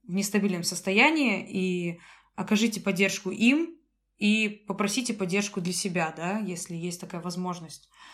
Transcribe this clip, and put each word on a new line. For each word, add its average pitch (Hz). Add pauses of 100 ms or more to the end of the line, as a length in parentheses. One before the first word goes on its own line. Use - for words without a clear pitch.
в 175
нестабильном 196
состоянии, 220
и 180 (360)
окажите 214
поддержку 190
им, 262 (420)
и 208
попросите 208
поддержку 196
для 175
себя, 175
да, 175
если 180
есть 170
такая 170
возможность. 175 (260)